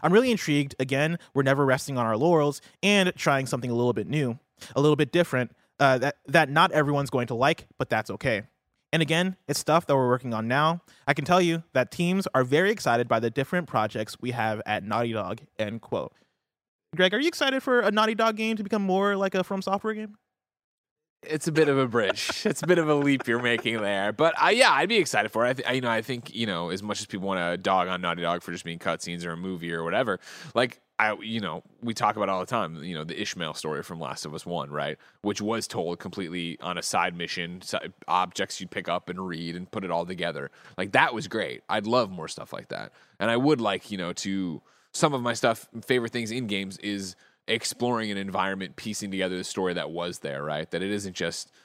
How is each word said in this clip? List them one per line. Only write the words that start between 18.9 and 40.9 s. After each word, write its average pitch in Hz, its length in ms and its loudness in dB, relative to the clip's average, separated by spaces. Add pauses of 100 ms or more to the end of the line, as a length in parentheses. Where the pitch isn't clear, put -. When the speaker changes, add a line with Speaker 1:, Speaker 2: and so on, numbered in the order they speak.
Speaker 1:
like 190 180 0
a 185 120 0
From 196 160 -4
Software 202 320 -2
game? 214 240 -12 (1080)
Speaker 2:
It's 151 240 -4
a 165 40 2
bit 151 180 6
of 139 80 4
a 131 100 4
bridge. 113 540 0
<laughs> - 40 -2
It's 175 180 0
a 160 40 0
bit 175 120 8
of 156 100 4
a 151 60 6
leap 143 320 2
you're 120 140 2
making 117 400 0
there. 101 300 0
But 151 260 2
I, 160 140 4
yeah, 233 200 6
I'd 151 180 2
be 226 80 2
excited 110 340 2
for 113 140 2
it. 123 40 4
I 131 40 2
th-, 127 140 -6
I, 120 60 2
you 131 80 0
know, 123 100 -2
I 113 100 0
think, 120 320 -8
you 113 140 -4
know, 87 220 -2
as 95 120 -4
much 104 180 -6
as 104 60 -8
people 98 220 -6
wanna 90 300 0
dog 92 300 2
on 90 140 -4
Naughty 85 220 -2
Dog 87 180 0
for - 100 -10
just 85 140 -10
being 85 140 -8
cutscenes 87 460 -6
or 85 60 -6
a 82 60 -8
movie 87 340 -8
or 82 120 -4
whatever, 95 360 0 (360)
like, 120 260 0 (160)
I, 107 220 2
you 113 200 -6
know, 85 240 -6 (180)
we 117 140 -4
talk 104 200 2
about 104 140 0
it - 20 0
all 95 100 0
the 92 40 -6
time, 82 380 -4
you 90 120 -8
know, 78 80 -6
the 80 160 -8
Ishmael 82 360 -6
story 76 260 -6
from 85 180 -12
Last 69 260 -8
of 76 100 -10
Us - 100 -12
One, 80 240 -6
right? 73 280 -6 (260)
Which 101 180 -4
was 113 260 -2
told 87 320 -6
completely 87 640 -8
on 90 160 -6
a 82 60 -6
side 87 340 0
mission, 87 440 -8
si-, - 160 -6 (300)
objects 90 540 -2
you'd 90 100 -12
pick 92 160 -8
up 87 220 -4
and 92 180 -8
read 85 280 -8
and 90 160 -12
put 104 120 -6
it 92 80 -6
all 85 140 -2
together. 85 460 -6 (260)
Like, 98 140 -4